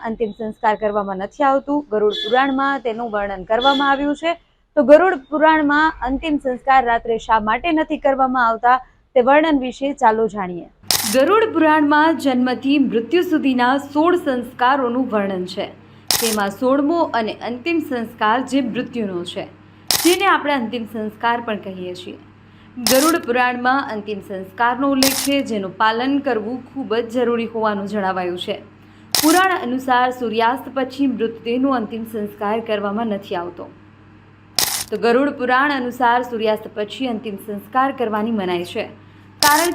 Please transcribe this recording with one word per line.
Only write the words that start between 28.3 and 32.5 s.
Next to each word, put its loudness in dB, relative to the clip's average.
છે. -6
પુરાણ 4
અનુસાર 0
સૂર્યાસ્ત -2
પછી -2
મૃતદેહનો -2
અંતિમ -4
સંસ્કાર -4